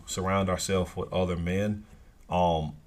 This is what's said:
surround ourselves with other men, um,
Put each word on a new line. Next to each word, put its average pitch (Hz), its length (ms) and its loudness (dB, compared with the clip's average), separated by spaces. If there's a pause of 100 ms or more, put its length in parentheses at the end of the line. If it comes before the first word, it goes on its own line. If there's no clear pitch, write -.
surround 95 420 0
ourselves 90 480 0
with - 160 -6
other 90 240 0
men, 98 480 -2 (460)
um, 82 440 2 (120)